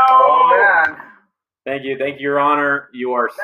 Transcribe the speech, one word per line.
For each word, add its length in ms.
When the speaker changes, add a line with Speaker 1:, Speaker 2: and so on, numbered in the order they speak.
Speaker 1:
Oh, 760
man. 100
Speaker 2:
Thank 180
you. 140
Thank 240
you, 20
Your 160
Honor. 540
You 180
are 140
Speaker 1:
Next 180